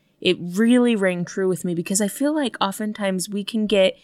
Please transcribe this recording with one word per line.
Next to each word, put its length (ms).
It 180
really 560
rang 300
true 240
with 160
me 100
because 280
I 60
feel 260
like 260
oftentimes 680
we 160
can 240
get 380